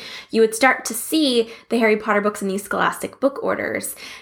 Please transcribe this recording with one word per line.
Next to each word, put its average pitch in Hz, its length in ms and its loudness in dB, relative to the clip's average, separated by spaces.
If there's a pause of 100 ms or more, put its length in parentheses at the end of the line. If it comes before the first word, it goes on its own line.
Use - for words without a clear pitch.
(300)
you 220 120 4
would 220 120 4
start - 300 2
to 226 100 -6
see 254 560 0 (200)
the 233 80 2
Harry 220 180 4
Potter 214 240 0
books 208 220 -2
in 196 60 -2
these 190 140 -2
Scholastic - 560 -2
book 277 240 0
orders. - 540 -4 (260)